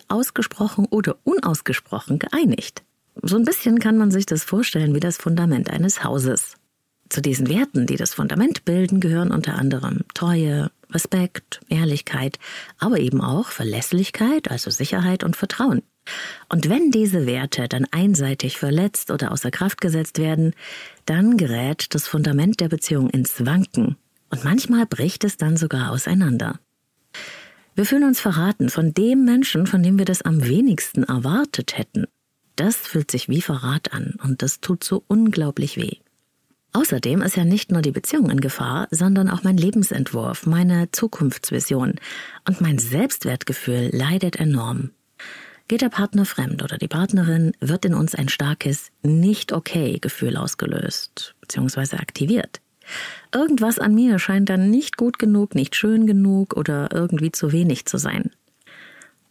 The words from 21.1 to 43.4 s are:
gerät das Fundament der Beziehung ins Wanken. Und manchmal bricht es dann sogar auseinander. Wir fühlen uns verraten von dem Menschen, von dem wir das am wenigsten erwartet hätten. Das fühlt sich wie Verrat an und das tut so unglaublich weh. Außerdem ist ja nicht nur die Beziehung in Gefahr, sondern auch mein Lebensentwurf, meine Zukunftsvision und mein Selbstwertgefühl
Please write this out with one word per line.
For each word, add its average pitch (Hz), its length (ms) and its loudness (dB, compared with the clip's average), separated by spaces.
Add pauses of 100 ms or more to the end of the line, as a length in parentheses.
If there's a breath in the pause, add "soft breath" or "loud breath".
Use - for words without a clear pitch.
gerät 127 560 -2
das 147 140 -2
Fundament 151 520 2
der 165 100 0
Beziehung 151 400 0
ins 127 360 -2
Wanken. 143 520 0 (320)
Und 123 140 -6
manchmal 233 420 2
bricht - 380 -4
es 202 140 -2
dann 160 200 2
sogar 131 340 -2
auseinander. 131 680 0 (1160 loud breath)
Wir 202 100 2
fühlen 285 180 4
uns 269 160 4
verraten 175 500 0
von 160 240 0
dem 247 320 4
Menschen, 240 420 4
von 185 140 4
dem 185 160 6
wir 190 80 4
das 185 160 0
am 160 240 2
wenigsten 156 580 2
erwartet 135 720 -2
hätten. - 280 -4 (500)
Das 202 200 0
fühlt - 340 -4
sich - 200 -4
wie 147 120 2
Verrat 131 520 -4
an - 280 -6
und 135 200 -2
das - 180 -4
tut - 240 -4
so 190 240 -4
unglaublich 190 680 0
weh. - 200 -6 (760)
Außerdem 175 480 0
ist - 140 -2
ja 175 100 2
nicht 196 260 2
nur 170 100 2
die 143 100 0
Beziehung 269 380 0
in 139 120 2
Gefahr, 131 500 -4
sondern 190 380 4
auch 180 140 -4
mein 190 140 4
Lebensentwurf, 139 880 0
meine 175 460 2
Zukunftsvision - 1040 -2 (520 loud breath)
und 190 140 0
mein 156 160 2
Selbstwertgefühl 127 1160 -2